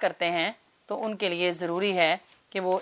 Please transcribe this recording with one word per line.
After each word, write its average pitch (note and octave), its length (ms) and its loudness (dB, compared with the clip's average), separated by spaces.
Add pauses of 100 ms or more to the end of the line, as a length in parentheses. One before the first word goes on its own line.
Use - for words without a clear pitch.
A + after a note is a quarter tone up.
کرتے F3 300 0
ہیں F3 200 0 (360)
تو - 180 -6
ان G#3+ 120 -4
کے F#3+ 120 -2
لیے F3 240 0
ضروری F3 460 -2
ہے E3 180 4 (340)
کہ G3 100 -4
وہ F#3 220 0